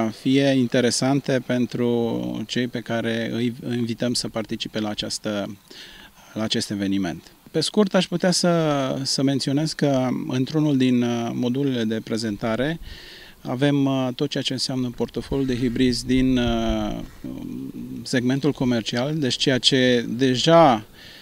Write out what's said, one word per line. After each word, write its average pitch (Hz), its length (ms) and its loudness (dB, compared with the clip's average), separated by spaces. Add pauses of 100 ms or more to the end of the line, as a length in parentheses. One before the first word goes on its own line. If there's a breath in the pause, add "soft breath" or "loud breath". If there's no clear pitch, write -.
(220)
fie 135 220 4
interesante 131 1000 2
pentru 120 1000 -2
cei 123 200 -2
pe 120 120 -6
care 113 540 -4
îi 117 200 -2 (220)
invităm 120 380 -2
să 120 140 -4
participe 110 520 -6
la 107 100 -4
această, 104 680 -6 (760 loud breath)
la 107 100 -4
acest 110 280 -2
eveniment. 98 600 -2 (200)
Pe 160 80 0
scurt, 202 340 2
aș 185 140 2
putea 180 240 0
să, 147 720 0
să 139 200 -2
menționez 139 500 0
că 131 360 2 (180)
într-unul 139 500 0
din, 127 240 4
uh, 120 320 -2
modulele 127 500 0
de 110 200 -2
prezentare 113 760 -2 (640 loud breath)
avem, 139 440 2
uh, 135 300 0
tot 147 140 -2
ceea 139 140 -4
ce 135 100 -4
înseamnă 127 420 -4
portofoliul 123 500 -2
de 127 120 -2
hibrizi 123 480 0
din, 131 320 2
uh, 113 580 0 (1080)
segmentul 131 480 0
comercial, 123 640 -2
deci 139 200 0
ceea 135 220 2
ce 127 520 4
deja 127 760 6 (360 loud breath)